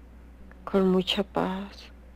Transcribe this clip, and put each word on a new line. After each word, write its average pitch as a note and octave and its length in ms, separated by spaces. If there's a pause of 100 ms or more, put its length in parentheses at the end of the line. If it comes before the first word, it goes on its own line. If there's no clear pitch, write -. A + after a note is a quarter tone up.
(640)
Con F#3+ 260
mucha F#3 340
paz. F#3+ 680 (240)